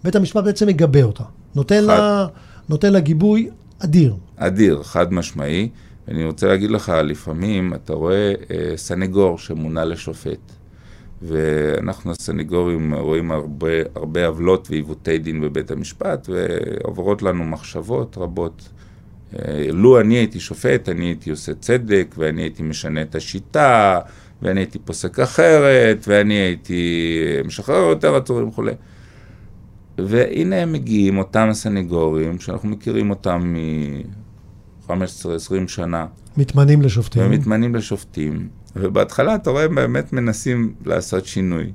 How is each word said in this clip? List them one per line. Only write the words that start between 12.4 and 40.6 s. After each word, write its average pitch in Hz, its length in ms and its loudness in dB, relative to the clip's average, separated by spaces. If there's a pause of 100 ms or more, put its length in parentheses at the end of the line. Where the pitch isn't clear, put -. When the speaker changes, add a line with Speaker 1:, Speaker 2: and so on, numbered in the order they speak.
Speaker 2:
רואים 78 360 -2
הרבה, 76 380 -6 (260)
הרבה 80 320 -2
עוולות 85 440 0
ועיוותי 78 480 -4
דין 78 220 -4
בבית 73 300 -4
המשפט, 80 640 -8
ועוברות 90 880 -4
לנו 90 220 -2
מחשבות 87 760 -8
רבות. 87 480 -8 (680)
אה, 73 340 -6
לו 117 280 8
אני 110 140 4
הייתי 110 260 0
שופט, 127 480 -2
אני 87 160 -4
הייתי 85 260 -6
עושה 76 240 -8
צדק, 107 640 0
ואני 78 240 -2
הייתי 80 200 -8
משנה 78 400 -6
את 76 120 -10
השיטה, 104 840 2 (440)
ואני 95 180 0
הייתי - 180 -6
פוסק - 420 -8
אחרת, 131 880 6
ואני 104 260 4
הייתי 85 800 -2 (300)
משחרר 165 440 0
יותר 156 260 2
עצורים 123 340 -2
וכולי. 110 240 -6 (1300)
והנה 123 580 0
הם 170 160 -2
מגיעים, 107 460 2
אותם 110 320 0
הסנגורים, 85 920 -2
שאנחנו 92 280 -8
מכירים 107 420 -2
אותם 87 440 -2 (1300)
מחמש 92 260 -4
עשרה, - 240 -8
עשרים 92 340 -4
שנה. 85 380 -6 (300)
Speaker 1:
מתמנים 143 460 4
לשופטים. 113 440 0
Speaker 2:
ומתמנים 117 480 2
לשופטים. 82 760 -6 (280)
ובהתחלה 101 580 0
אתה 175 160 -2
רואה, 143 140 0
הם 156 100 0
באמת 131 380 -2
מנסים 120 600 -2 (120)